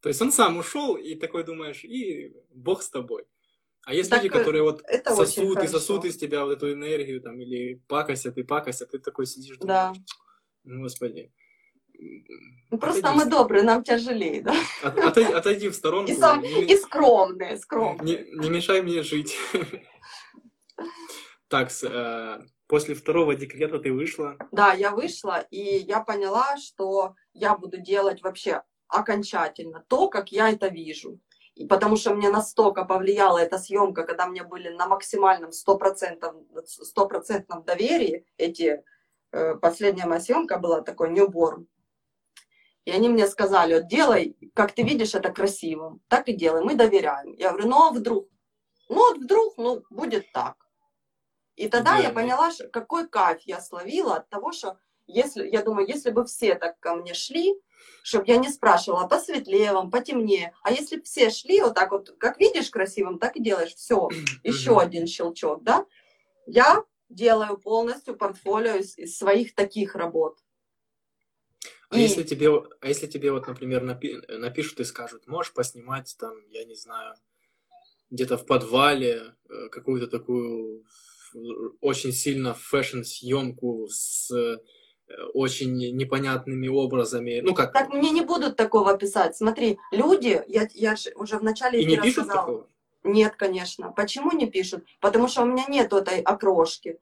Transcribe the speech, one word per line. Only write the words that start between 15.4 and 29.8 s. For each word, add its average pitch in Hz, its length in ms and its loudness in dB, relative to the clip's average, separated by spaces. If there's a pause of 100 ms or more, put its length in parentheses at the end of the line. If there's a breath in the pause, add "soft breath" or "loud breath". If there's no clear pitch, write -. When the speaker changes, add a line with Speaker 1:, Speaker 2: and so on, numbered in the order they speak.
Speaker 1:
в 180 60 -6
сторонку, 185 380 -2
Speaker 2:
И - 40 2
сам-, 302 260 6
Speaker 1:
не - 80 -6
ме-, 349 160 2
Speaker 2:
и 381 100 10
скромные, 190 840 4
скромные. 214 420 -4
Speaker 1:
не, 160 400 -6
не 156 100 -2
мешай 180 320 2
мне 170 200 -2
жить. 151 340 -6 (160)
<laughs> - 380 -6 (1600 loud breath)
Так, 123 220 0
с-, - 140 -12
э, 113 560 -8 (260)
после 151 280 0
второго 156 420 0
декрета 143 420 -6
ты 143 140 -2
вышла? 147 440 -6 (160)
Speaker 2:
Да, 202 200 4
я 196 200 0
вышла, 202 480 -6 (100)
и 196 100 -12
я 196 400 -2
поняла, 220 560 -2
что 190 580 -4 (200 soft breath)
я 208 220 0
буду 185 220 -14
делать 190 440 0
вообще 185 400 -4 (260)
окончательно 190 1000 -4